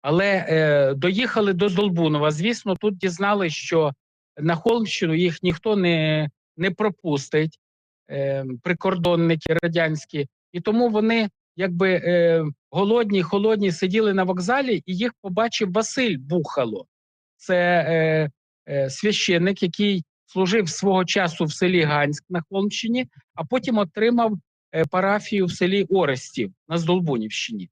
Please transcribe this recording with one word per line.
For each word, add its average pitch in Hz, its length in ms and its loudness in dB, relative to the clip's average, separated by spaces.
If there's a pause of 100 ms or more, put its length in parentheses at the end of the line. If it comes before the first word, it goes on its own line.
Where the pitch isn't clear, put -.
Але, 185 460 2
е, 147 460 4
доїхали 196 580 0
до 190 160 2
Здолбунова. 170 600 2
Звісно, 185 460 -2
тут 208 200 -2
дізналися, 185 600 -2
що 156 360 0 (440)
на 160 180 0
Холмщину 196 600 0
їх 170 280 0
ніхто 185 340 0
не, 156 540 0 (260)
не 185 140 -2
пропустить, 160 880 -2 (520)
е, 139 340 -4 (180)
прикордонники 170 1000 0
радянські. 160 680 -2 (240)
І 175 80 -8
тому 233 280 2
вони, 220 400 2 (280)
якби, 185 360 0
е, 170 520 2 (260)
голодні, 202 520 2
холодні, 202 500 0
сиділи 196 420 0
на 190 100 2
вокзалі, 190 600 0
і 185 100 -6
їх 226 160 -2 (100)
побачив 202 500 -2
Василь 220 460 0
Бухало. 135 680 -4 (500)
Це, 180 200 -2 (320)
е, 156 420 2 (380)
е, 139 220 -2
священник, 196 720 0
який 190 420 0 (220)
служив 185 420 0
свого 185 360 0
часу 175 400 -2
в 151 80 -2
селі 180 300 2
Ганськ 147 480 0
на 175 200 -4
Холмщині, 220 560 -2 (280)
а 160 100 -8
потім 240 340 0
отримав, 220 600 0 (360)
е, 160 100 2
парафію 196 640 0
в 175 60 -4
селі 190 320 0
Орестів 131 680 -2 (160)
на 165 100 -2
Здолбунівщині. 127 920 -2